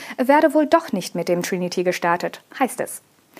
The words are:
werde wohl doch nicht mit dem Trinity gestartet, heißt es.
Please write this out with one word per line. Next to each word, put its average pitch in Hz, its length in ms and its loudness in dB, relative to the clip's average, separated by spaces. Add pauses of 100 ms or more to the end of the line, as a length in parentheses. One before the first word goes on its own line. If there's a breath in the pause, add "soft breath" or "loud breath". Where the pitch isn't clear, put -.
(180 loud breath)
werde 277 360 4
wohl 302 140 4
doch 330 240 2
nicht - 240 -6
mit 170 120 -4
dem 175 140 0
Trinity 175 420 -4
gestartet, 175 600 -2 (160)
heißt - 220 -2
es. - 200 -10 (380 loud breath)